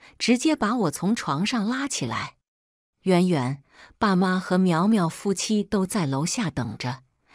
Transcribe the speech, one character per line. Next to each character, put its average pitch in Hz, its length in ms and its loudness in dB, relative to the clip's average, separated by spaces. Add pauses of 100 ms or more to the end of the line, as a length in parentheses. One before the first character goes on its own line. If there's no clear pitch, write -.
(180)
直 240 180 4
接 302 200 0
把 220 200 0
我 190 140 2
从 190 240 -2
床 160 320 -2
上 226 180 -2
拉 262 220 -4
起 - 180 -6
来。 113 300 -8 (720)
“圆 185 220 4
圆， 139 340 -2 (360)
爸 196 180 2
妈 185 240 2
和 180 180 0
苗 185 300 4
苗 202 200 4
夫 196 240 -4
妻 208 300 0
都 190 240 -2
在 185 200 -2
楼 135 200 -2
下 185 240 -2
等 113 260 -6
着， - 280 -8 (300)